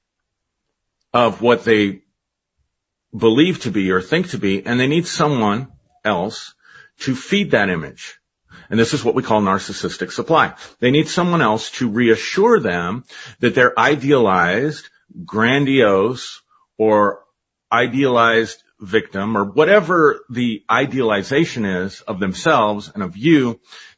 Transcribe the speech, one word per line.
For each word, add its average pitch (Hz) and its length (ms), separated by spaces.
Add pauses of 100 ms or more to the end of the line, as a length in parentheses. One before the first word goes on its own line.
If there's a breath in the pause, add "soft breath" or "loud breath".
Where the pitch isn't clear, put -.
(1120)
of 113 300
what 117 240
they 104 380 (1120)
believe 120 440
to 110 100
be 95 200
or 92 100
think 180 280
to - 80
be, 98 260
and 120 160
they 127 80
need 170 200
someone 127 640 (340)
else 101 480 (460 soft breath)
to 131 160
feed 190 360
that 104 180
image. 80 500 (500 loud breath)
And 110 100
this 117 140
is 120 100
what 113 120
we 131 80
call 107 180
narcissistic 95 680
supply. 123 420 (260 loud breath)
They 123 120
need 156 160
someone 175 340
else 110 300
to 123 180
reassure 123 680
them 92 440 (360 loud breath)
that 117 160
their 127 220
idealized, 123 1120 (380)
grandiose, 117 1160 (360)
or 104 460 (460)
idealized 117 920 (160)
victim, 104 580
or 101 80
whatever 156 840
the 120 420
idealization 120 920
is 95 360
of 98 180
themselves 104 760
and 104 100
of 87 120
you, 127 440 (380 loud breath)